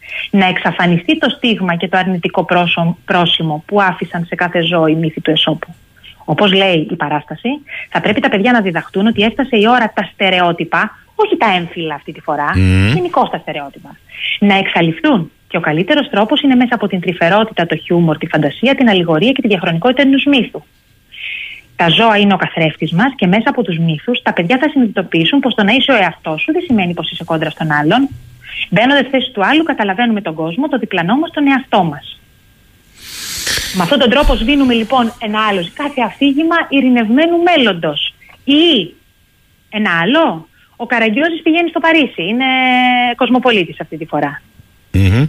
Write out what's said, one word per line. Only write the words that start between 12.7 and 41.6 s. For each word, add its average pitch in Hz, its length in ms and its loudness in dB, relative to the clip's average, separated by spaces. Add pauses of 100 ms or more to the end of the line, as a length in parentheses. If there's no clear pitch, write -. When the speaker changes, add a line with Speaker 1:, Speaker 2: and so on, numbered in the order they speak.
Speaker 1:
γενικώς 320 360 0
τα 170 80 -4
στερεότυπα, 147 580 -12 (420)
να 202 200 4
εξαλειφθούν. 180 720 0 (180)
Και - 80 -4
ο 170 40 -4
καλύτερος 185 500 0
τρόπος 220 300 0
είναι 269 140 4
μέσα 247 200 2
από 214 140 -2
την 185 120 -2
τρυφερότητα, 180 640 0
το 160 100 -2
χιούμορ, 165 420 0
τη 160 80 -6
φαντασία, 160 480 0
την 262 140 2
αλληγορία 180 440 2
και 269 100 -4
τη 240 60 0
διαχρονικότητα 185 540 0
ενός 269 220 4
μύθου. 277 380 0 (1120)
Τα 170 120 2
ζώα 208 300 4
είναι 202 160 4
ο - 20 2
καθρέφτης 160 560 -2
μας 233 240 2
και 190 100 0
μέσα 214 220 2
από 254 140 0
τους 170 160 -4
μύθους 165 440 -2
τα 202 100 -2
παιδιά 185 260 0
θα 302 100 0
συνειδητοποιήσουν 202 720 0
πως 226 140 0
το 220 80 0
να 202 100 2
είσαι 269 200 2
ο - 20 4
εαυτός 165 480 -2
σου 311 100 -2
δεν 339 140 -2
σημαίνει 196 280 0
πως 165 160 -8
είσαι - 140 -12
κόντρα 160 260 -2
στον 160 220 -4
άλλον. 175 360 2 (600)
Μπαίνοντας 277 300 2
στη 254 100 -2
θέση 247 200 -2
του 196 160 -2
άλλου, 294 160 2
καταλαβαίνουμε 226 580 -2
τον 170 140 -8
κόσμο, 170 340 -4
το 262 100 -2
διπλανό 190 380 -2
μας, 320 140 -2
τον 294 180 0
εαυτό 240 360 2
μας. - 360 -8 (1600)
Με 185 60 0
αυτόν 262 160 2
τον 254 120 -2
τρόπο 277 240 4
σβήνουμε 247 400 2
λοιπόν 226 460 0
ένα 214 280 -4
άλλο, 185 260 -2
κάθε 285 320 -6
αφήγημα 285 500 0 (120)
ειρηνευμένου 254 760 2
μέλλοντος. 196 720 0 (300)
Ή 294 500 2 (760)
ένα 214 200 -2 (120)
άλλο, 220 460 0 (280)
ο 233 100 -10
Καραγκιόζης 254 560 -2
πηγαίνει 330 260 2